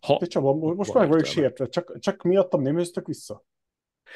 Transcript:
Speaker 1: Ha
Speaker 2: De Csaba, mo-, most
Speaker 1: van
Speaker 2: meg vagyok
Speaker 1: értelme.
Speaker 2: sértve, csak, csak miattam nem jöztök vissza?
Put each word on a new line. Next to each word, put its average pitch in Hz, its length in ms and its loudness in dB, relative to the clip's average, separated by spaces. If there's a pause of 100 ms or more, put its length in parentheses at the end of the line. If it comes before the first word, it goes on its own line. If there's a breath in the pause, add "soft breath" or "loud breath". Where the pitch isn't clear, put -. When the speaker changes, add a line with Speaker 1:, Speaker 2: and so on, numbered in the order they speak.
Speaker 1:
Ha - 160 2
Speaker 2:
De 175 80 -2
Csaba, 139 280 0
mo-, 156 220 -2
most 196 160 -6
Speaker 1:
van 247 100 4
Speaker 2:
meg 151 100 4
vagyok 160 160 4
Speaker 1:
értelme. 147 200 0
Speaker 2:
sértve, 123 200 -4
csak, - 320 -6
csak 202 220 -4
miattam 180 400 2
nem 143 160 0
jöztök 175 300 -6
vissza? - 360 -12 (720 loud breath)